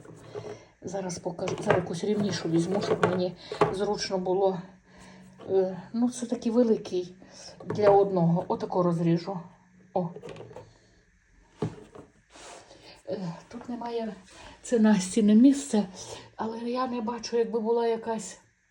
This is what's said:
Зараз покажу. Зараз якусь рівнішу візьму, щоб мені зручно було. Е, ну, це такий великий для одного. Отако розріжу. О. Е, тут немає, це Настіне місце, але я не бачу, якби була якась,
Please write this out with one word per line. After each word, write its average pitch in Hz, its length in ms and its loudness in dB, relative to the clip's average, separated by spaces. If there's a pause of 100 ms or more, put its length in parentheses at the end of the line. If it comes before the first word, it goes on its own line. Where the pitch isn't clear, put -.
(840)
Зараз 185 360 -6
покажу. 180 420 -6
Зараз 202 220 0
якусь 175 220 -8
рівнішу 202 440 -2
візьму, 170 340 0
щоб - 240 2
мені 180 260 -2 (400)
зручно 196 460 -4
було. 185 440 0 (880)
Е, 190 320 0 (100)
ну, 240 180 0
це 240 160 -8
такий 233 260 -2
великий 214 600 2 (500)
для 202 260 4
одного. 185 580 4
Отако 190 340 -2
розріжу. 170 580 0 (540)
О. 175 140 -2 (3000)
Е, 180 260 -8 (140)
тут 240 200 -14
немає, 233 460 -6 (480)
це 240 160 0
Настіне 214 560 6
місце, 226 540 6 (480)
але 226 220 -6
я 240 280 -2
не 240 140 -4
бачу, 226 360 -6
якби 226 240 0
була 233 260 2
якась, 226 540 -4 (300)